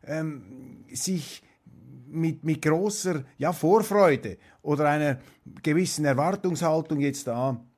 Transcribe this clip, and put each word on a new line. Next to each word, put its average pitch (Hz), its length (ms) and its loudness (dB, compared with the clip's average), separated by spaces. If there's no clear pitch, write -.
ähm, 151 380 -6
sich 160 500 -6
mit, 160 360 -4
mit 156 180 0
großer, 170 600 0
ja, 156 140 0
Vorfreude 185 840 4
oder 147 280 0
einer 147 300 2
gewissen 156 420 0
Erwartungshaltung 156 960 0
jetzt 139 260 -2
da 123 380 -2